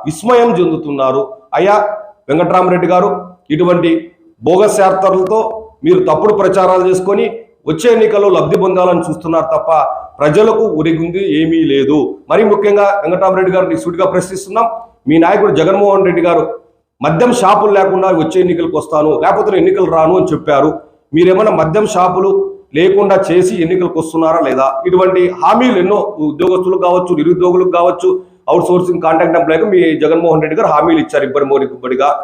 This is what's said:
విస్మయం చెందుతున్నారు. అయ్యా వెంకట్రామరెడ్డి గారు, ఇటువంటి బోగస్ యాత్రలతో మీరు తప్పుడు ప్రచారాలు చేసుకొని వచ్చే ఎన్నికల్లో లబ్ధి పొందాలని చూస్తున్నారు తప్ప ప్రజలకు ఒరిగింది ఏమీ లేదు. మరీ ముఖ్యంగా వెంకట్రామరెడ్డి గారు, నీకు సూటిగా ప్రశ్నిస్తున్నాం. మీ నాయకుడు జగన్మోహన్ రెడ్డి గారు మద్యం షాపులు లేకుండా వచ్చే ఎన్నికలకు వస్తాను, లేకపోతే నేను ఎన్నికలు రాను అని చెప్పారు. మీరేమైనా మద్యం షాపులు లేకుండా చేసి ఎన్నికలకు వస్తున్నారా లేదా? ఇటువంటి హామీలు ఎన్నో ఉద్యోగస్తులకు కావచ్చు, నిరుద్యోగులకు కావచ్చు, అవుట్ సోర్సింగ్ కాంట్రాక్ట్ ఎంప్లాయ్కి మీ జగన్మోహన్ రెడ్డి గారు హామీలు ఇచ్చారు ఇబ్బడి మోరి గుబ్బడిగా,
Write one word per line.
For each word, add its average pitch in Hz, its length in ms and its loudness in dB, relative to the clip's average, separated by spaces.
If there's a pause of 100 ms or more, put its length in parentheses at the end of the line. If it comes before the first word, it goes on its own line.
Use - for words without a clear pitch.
విస్మయం 233 520 0
చెందుతున్నారు. 143 640 -2 (340)
అయ్యా 196 200 2 (520)
వెంకట్రామరెడ్డి 180 640 0
గారు, 190 180 2 (440)
ఇటువంటి 170 360 0 (560)
బోగస్ 196 380 2
యాత్రలతో 190 540 0 (480)
మీరు 175 220 4
తప్పుడు 190 320 2
ప్రచారాలు 185 480 2
చేసుకొని 196 380 0 (440)
వచ్చే 160 240 -2
ఎన్నికల్లో 202 420 2
లబ్ధి 156 260 0
పొందాలని 180 440 0
చూస్తున్నారు 160 480 -4
తప్ప 156 160 -2 (500)
ప్రజలకు 214 440 2 (160)
ఒరిగింది 165 420 -2 (180)
ఏమీ 160 200 0 (120)
లేదు. 139 260 2 (320)
మరీ 190 120 2 (100)
ముఖ్యంగా 202 340 2 (160)
వెంకట్రామరెడ్డి 185 540 0
గారు, 185 140 0
నీకు 156 140 -4
సూటిగా 170 300 -2
ప్రశ్నిస్తున్నాం. 185 520 -4 (420)
మీ 160 160 4
నాయకుడు 180 360 2
జగన్మోహన్ 196 480 2
రెడ్డి 170 200 -2
గారు 165 140 0 (600)
మద్యం 190 260 0 (100)
షాపులు 208 360 2
లేకుండా 190 320 0 (120)
వచ్చే 160 240 -2
ఎన్నికలకు 165 340 0
వస్తాను, 151 320 0 (140)
లేకపోతే 202 260 0
నేను 185 120 2
ఎన్నికలు 185 340 2
రాను 160 240 2
అని 156 120 -2
చెప్పారు. 147 380 0 (460)
మీరేమైనా 190 440 2
మద్యం 175 240 0 (100)
షాపులు 180 360 0 (480)
లేకుండా 196 380 2 (120)
చేసి 180 260 2 (100)
ఎన్నికలకు 170 360 -2
వస్తున్నారా 160 480 0
లేదా? 131 180 0 (220)
ఇటువంటి 185 340 2 (200)
హామీలు 220 400 2
ఎన్నో 196 180 0 (260)
ఉద్యోగస్తులకు 180 600 0
కావచ్చు, 180 340 0
నిరుద్యోగులకు 180 580 2
కావచ్చు, 180 320 0 (400)
అవుట్ 165 180 2
సోర్సింగ్ 175 360 0
కాంట్రాక్ట్ 165 340 2
ఎంప్లాయ్కి 160 340 0
మీ 180 80 4 (220)
జగన్మోహన్ 160 420 2
రెడ్డి 156 140 -4
గారు 202 160 2
హామీలు 160 300 2
ఇచ్చారు 139 240 -4
ఇబ్బడి 139 240 -2
మోరి 135 200 0
గుబ్బడిగా, 127 360 -2 (160)